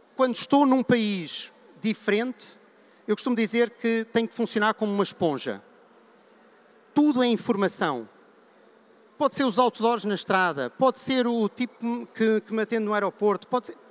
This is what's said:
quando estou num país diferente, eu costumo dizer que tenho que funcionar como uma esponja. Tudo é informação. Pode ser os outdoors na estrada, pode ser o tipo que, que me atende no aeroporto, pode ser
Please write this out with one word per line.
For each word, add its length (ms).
quando 200
estou 300
num 160
país 720
diferente, 800
eu 80
costumo 200
dizer 340
que 420
tenho 160
que 60
funcionar 400
como 180
uma 120
esponja. 580
Tudo 280
é 60
informação. 840
Pode 160
ser 80
os 160
outdoors 440
na 120
estrada, 540
pode 300
ser 280
o 200
tipo 600
que, 340
que 120
me 100
atende 220
no 80
aeroporto, 540
pode 200
ser 100